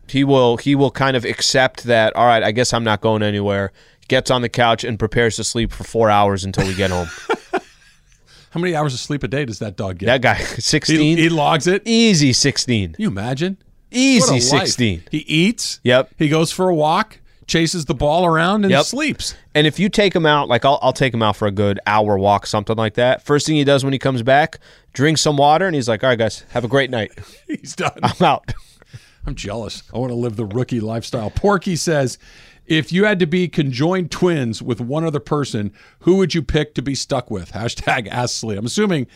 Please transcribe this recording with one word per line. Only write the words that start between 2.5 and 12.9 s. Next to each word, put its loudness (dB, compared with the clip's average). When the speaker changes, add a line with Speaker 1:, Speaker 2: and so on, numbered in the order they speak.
Speaker 1:
guess 0
I'm 0
not 0
going 0
anywhere." -2
Gets 0
on 2
the -2
couch 2
and -6
prepares 0
to -6
sleep -2
for -12
four 2
hours 2
until -2
we -2
get 0
home. -2
Speaker 2:
<laughs> -6
How -6
many -2
hours -2
of -8
sleep -6
a -4
day -4
does -10
that -10
dog -6
get? -2
Speaker 1:
That 2
guy, 2
<laughs> -8
sixteen? 2
Speaker 2:
He, 4
he 4
logs 0
it? 0
Speaker 1:
Easy 4
sixteen. -2